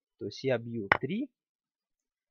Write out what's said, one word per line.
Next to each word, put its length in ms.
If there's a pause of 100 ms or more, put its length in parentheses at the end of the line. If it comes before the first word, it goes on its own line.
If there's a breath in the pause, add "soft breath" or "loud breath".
(200)
То 60
есть 180
я 160
бью 280 (140)
три. 300 (1000)